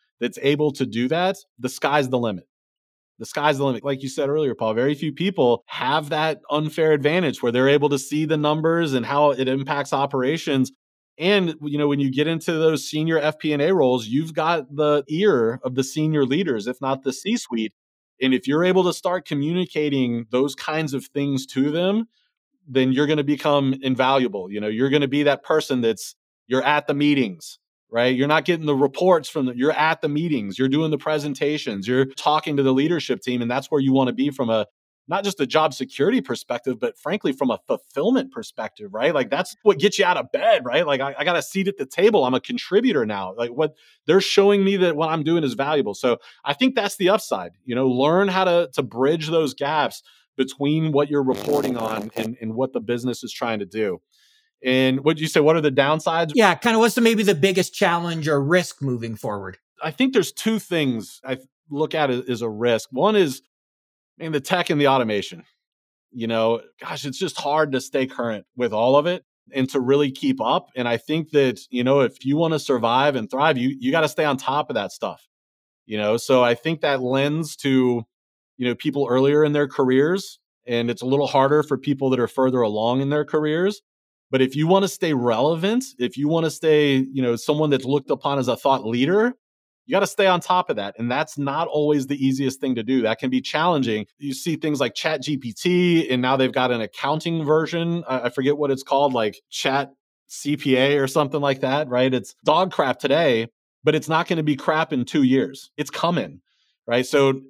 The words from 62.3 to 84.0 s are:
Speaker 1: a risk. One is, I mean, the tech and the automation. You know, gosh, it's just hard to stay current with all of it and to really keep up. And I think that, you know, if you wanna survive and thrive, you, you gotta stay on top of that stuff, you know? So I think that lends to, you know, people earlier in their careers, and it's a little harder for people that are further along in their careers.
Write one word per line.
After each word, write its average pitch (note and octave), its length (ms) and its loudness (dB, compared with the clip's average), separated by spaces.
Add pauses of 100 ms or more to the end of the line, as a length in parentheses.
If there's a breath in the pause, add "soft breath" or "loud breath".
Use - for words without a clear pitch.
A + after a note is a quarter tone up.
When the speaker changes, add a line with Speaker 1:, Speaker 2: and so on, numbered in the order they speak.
Speaker 1:
a A#2 80 -4
risk. A2+ 400 0
One E3+ 240 0
is, D#3+ 260 2 (760)
I - 40 -14
mean, D#3+ 100 -8
the D3 80 0
tech F3 300 -6
and D3 100 0
the C#3+ 80 2
automation. G#2+ 560 -4 (640)
You A#2 160 -10
know, A2+ 360 0 (180)
gosh, - 240 -10
it's C3+ 140 -10
just F3+ 200 -6
hard D3 340 0
to C3 100 -2
stay C3 240 -2
current A#2 400 -6 (100)
with A#2+ 160 -2
all A#2+ 240 2
of D3 100 2
it F3+ 200 -4 (260)
and C3 160 0
to C#3+ 100 -2
really C#3 320 2
keep C3 300 -2
up. C3+ 340 0
And B2 140 -4
I A#2 80 0
think D#3 360 -6
that, C3+ 360 2
you B2 160 -2
know, C#3 160 4
if C3 240 -2
you C#3 140 0
wanna D#3+ 200 0
survive C3 560 2
and A2 160 -6
thrive, C#3+ 280 2
you, C3 200 0
you B2+ 120 -2
gotta D#3 180 2
stay D#3 160 -2
on C#3 140 0
top D3 320 -4
of C3 40 -6
that G2+ 160 -4
stuff, - 380 -10 (560)
you G#2+ 140 -6
know? G#2+ 180 0
So B2+ 260 4
I A#2+ 120 4
think D#3+ 260 -4
that C#3 220 0
lends C#3+ 540 -2
to, B2+ 500 0 (500)
you B2 100 -4
know, A#2+ 80 0
people C#3 320 -2
earlier C#3 380 4
in D3 80 0
their D3 160 0
careers, C#3+ 720 0 (260)
and A#2 220 -2
it's A#2+ 140 -6
a B2 40 -6
little C#3 200 2
harder C#3 360 4
for D3 140 -2
people C3+ 320 -2
that C3 100 0
are A#2 80 2
further C3 360 0
along A2+ 400 0
in C#3 80 -2
their D3 160 -2
careers. D#3+ 560 -2 (480)